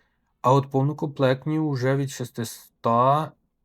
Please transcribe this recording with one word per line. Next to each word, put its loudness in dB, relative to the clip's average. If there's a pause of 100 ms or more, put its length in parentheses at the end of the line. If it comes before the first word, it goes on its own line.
(420)
а 4
от 2
повнокомплектні -2
вже 0
від -4
шестиста. -2 (320)